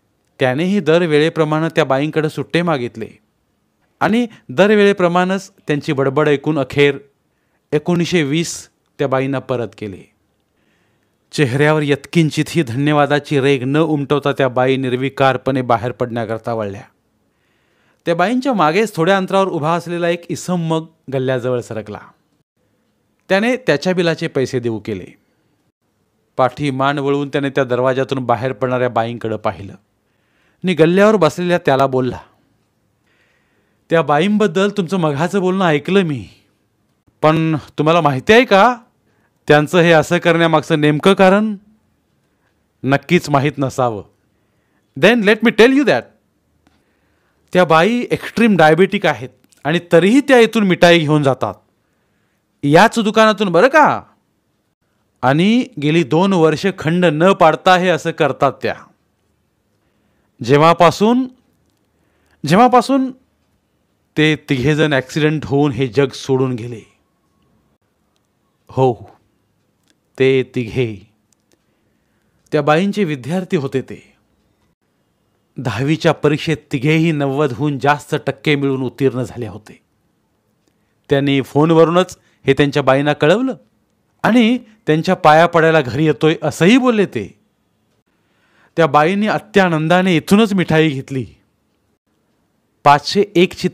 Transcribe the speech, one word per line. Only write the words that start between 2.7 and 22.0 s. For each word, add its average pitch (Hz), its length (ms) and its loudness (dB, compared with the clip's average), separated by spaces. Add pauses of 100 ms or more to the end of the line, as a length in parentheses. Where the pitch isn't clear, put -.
आणि 220 280 0 (220)
दरवेळेप्रमाणेच 190 1040 2 (160)
त्यांची 151 260 -4
बडबड 139 360 0
ऐकून 147 300 -2
अखेर 143 380 0 (760)
एकोणीसशे 170 520 -2
वीस 160 460 -6 (300)
त्या 143 80 -2
बाईंना 131 320 -4
परत 120 280 -6 (100)
केले. - 400 -16 (1120)
चेहऱ्यावर 147 520 0
यत्किंचितही 156 800 -2
धन्यवादाची 143 800 -2
रेघ 135 220 0
न 139 140 -2
उमटवता 147 540 -2
त्या 135 160 0
बाई 127 280 0
निर्विकारपणे 131 840 -2
बाहेर 120 300 -2
पडण्याकरता 117 600 -8
वळल्या. 107 300 -8 (1200)
त्या 170 100 -2
बाईंच्या 254 380 -2
मागेच 190 420 0
थोड्या 180 220 0
अंतरावर 190 300 -2
उभा 160 260 -4
असलेला 170 360 -6
एक 170 200 -6
इसम 175 300 -6
मग 160 260 -4 (280)
गल्ल्याजवळ 127 480 -4
सरकला. 107 380 -12 (1300)